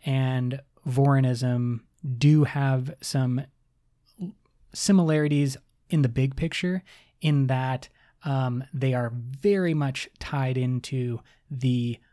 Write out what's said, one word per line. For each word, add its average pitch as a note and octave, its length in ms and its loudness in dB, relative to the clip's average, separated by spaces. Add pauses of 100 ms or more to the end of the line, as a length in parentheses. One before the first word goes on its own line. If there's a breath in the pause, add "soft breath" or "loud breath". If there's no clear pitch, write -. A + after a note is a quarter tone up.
and C3 560 -2 (260)
Vorinism B2+ 960 2 (360)
do D3 280 6
have C3+ 560 -2
some B2+ 400 -2 (1300)
similarities D3+ 840 2 (320)
in D#3 120 2
the B2+ 80 2
big C3+ 280 -2
picture F3+ 440 -4 (400 soft breath)
in C#3+ 260 2
that, C3 420 -2 (360 soft breath)
um, C3 380 -2 (100)
they C3 200 0
are A#2+ 200 -2
very E3 600 0
much C#3 440 -2
tied C3 400 -2
into B2 640 -2 (320 soft breath)
the B2 480 -2 (140 soft breath)